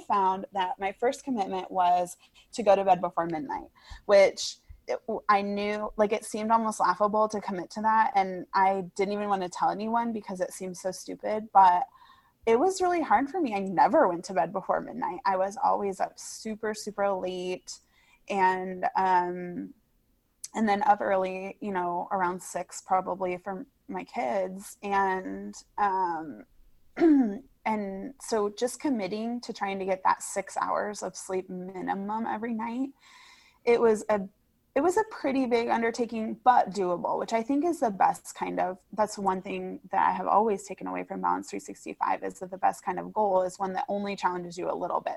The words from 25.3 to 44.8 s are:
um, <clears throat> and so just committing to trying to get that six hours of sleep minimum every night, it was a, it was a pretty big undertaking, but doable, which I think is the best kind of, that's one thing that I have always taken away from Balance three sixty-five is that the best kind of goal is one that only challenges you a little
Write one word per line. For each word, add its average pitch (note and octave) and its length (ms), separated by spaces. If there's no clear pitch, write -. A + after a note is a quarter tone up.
um, E3+ 680
<clears throat> C4+ 480
and G3 560
so G#3 360
just B3 220
committing A3+ 640
to A#3 100
trying G3 280
to F#3+ 60
get F#3 200
that F3+ 180
six - 320
hours F#3+ 480
of F#3+ 140
sleep F#3 320
minimum F#3+ 760
every A3+ 280
night, A#3 380
it A#3+ 140
was A3 280
a, G#3+ 140
it C#4 80
was F4+ 160
a A4 120
pretty C4+ 380
big A#3 220
undertaking, A3+ 720
but B3 280
doable, F3 460
which G#3+ 160
I A3+ 80
think C#4 240
is E4+ 140
the A#3 100
best F#3+ 460
kind F3+ 240
of, F#3 180
that's G#3 240
one F#3+ 240
thing F#3 380
that F#3 160
I F#3 40
have F#3 160
always G3 360
taken F#3+ 220
away F#3 180
from F#3+ 160
Balance F#3 300
three - 100
sixty-five F#3+ 640
is F#3+ 120
that F#3 160
the F#3 80
best G3 260
kind F3+ 140
of F3 120
goal G3 300
is F#3 160
one F#3+ 160
that F#3 160
only G3+ 260
challenges F3+ 400
you E3+ 160
a E3+ 40
little E3+ 260